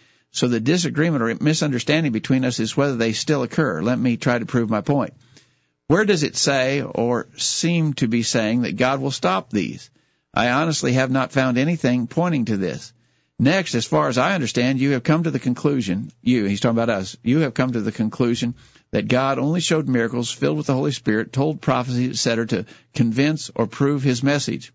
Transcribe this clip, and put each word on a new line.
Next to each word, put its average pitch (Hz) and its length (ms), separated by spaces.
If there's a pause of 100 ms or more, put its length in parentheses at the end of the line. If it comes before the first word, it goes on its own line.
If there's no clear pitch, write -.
(320)
So - 160
the 120 140
disagreement 151 600
or 113 140
misunderstanding 147 800
between 131 300
us 127 160
is 110 160
whether 139 200
they 113 160
still 139 320
occur. 110 400
Let 120 160
me 117 180
try 120 220
to 110 80
prove 117 220
my 107 120
point. 139 320 (720)
Where 190 180
does 185 180
it - 120
say 139 460
or 120 460 (100)
seem 160 580
to 127 120
be 117 160
saying 113 380
that 98 160
God 131 240
will 135 100
stop 185 380
these? - 400 (440)
I 117 160
honestly 143 440
have 131 180
not 131 200
found 131 260
anything 127 500
pointing 160 380
to 107 120
this. 90 360 (460)
Next, 165 360
as 113 100
far 151 220
as 123 100
I 165 180
understand, 127 440
you 139 120
have 127 120
come 165 200
to 160 80
the 131 80
conclusion, 120 720 (100)
you, 120 240
he's 101 140
talking 117 180
about 117 120
us, 95 340
you 131 160
have 139 140
come 127 200
to 117 80
the 107 100
conclusion 120 640 (360)
that 107 160
God 131 320
only 156 200
showed 156 280
miracles 120 440
filled 147 260
with 151 100
the 139 60
Holy 139 180
Spirit, 110 420
told 143 260
prophecies, 123 520
et - 60
cetera, 117 300
to 110 180 (280)
convince 131 600
or 113 140
prove 139 360
his 127 200
message. - 520